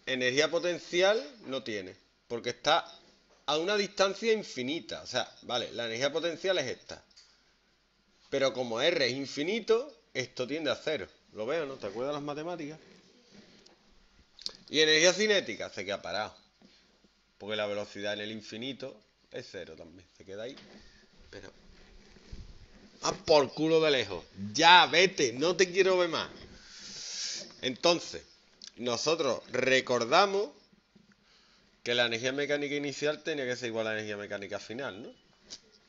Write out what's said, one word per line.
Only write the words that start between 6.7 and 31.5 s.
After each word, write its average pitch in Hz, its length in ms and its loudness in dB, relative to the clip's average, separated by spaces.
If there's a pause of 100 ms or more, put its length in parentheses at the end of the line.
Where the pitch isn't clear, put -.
esta, - 260 -18 (1300)
pero 135 240 0
como 120 260 -4
R 156 260 2
es 120 60 0
infinito, 214 840 -2 (200)
esto 127 320 -6
tiende 143 240 -2
a 110 60 0
cero. 135 320 -4 (260)
¿Lo 104 100 -8
veo, 151 220 -2
no? 135 80 -10
¿Te 110 140 -10
acuerdas 127 260 -4
las 143 80 -6
matemáticas? 151 560 -8 (1900)
Y 147 100 2
energía 156 320 6
cinética 165 560 0
se 101 160 -10
queda 98 160 -4
parado, 92 340 -6 (1000)
porque 107 200 -6
la 107 100 0
velocidad 104 480 -6
en 104 60 -6
el 107 120 -8
infinito 113 680 -12 (320)
es - 220 -12
cero 82 240 -14
también, 82 400 -20
se 82 80 -20
queda 101 200 -12
ahí. 139 120 -12 (720)
Pero - 240 -18 (1500)
a 160 100 -2
por 147 400 4
culo 160 300 2
de 156 80 4
lejos, 98 340 0 (300)
ya 165 320 10
vete, 156 480 4
no 160 200 2
te 180 160 4
quiero 185 280 4
ver 175 100 2
más. 113 220 -4 (1300)
Entonces, 139 640 0 (540)
nosotros 123 720 0
recordamos 131 1000 2 (1300)